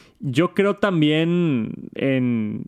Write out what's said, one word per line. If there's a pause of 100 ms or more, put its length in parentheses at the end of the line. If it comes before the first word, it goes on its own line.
(200)
Yo
creo
también (220)
en